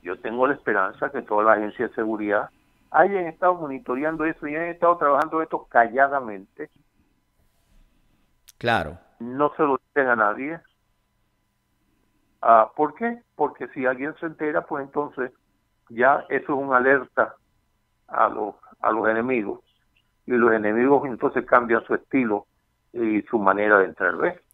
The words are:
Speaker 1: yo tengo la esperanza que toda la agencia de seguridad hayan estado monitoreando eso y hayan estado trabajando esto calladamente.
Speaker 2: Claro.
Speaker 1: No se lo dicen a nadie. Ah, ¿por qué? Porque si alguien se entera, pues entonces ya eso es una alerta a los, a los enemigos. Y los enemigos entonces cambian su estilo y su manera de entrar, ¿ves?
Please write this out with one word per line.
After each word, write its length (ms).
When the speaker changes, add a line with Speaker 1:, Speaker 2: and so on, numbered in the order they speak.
Speaker 1:
yo 180
tengo 280
la 80
esperanza 560
que 100
toda 220
la 100
agencia 340
de 60
seguridad 560
hayan 360
estado 280
monitoreando 720
eso 220
y 80
hayan 140
estado 280
trabajando 440
esto 240
calladamente. 1040
Speaker 2:
Claro. 400
Speaker 1:
No 360
se 80
lo 240
dicen 220
a 60
nadie. 440
Ah, 340
¿por 200
qué? 260
Porque 340
si 160
alguien 340
se 60
entera, 400
pues 200
entonces 460
ya 400
eso 240
es 60
una 180
alerta 580
a 220
los, 260
a 100
los 160
enemigos. 520
Y 60
los 220
enemigos 520
entonces 400
cambian 400
su 80
estilo 540
y 300
su 140
manera 420
de 60
entrar, 320
¿ves? 220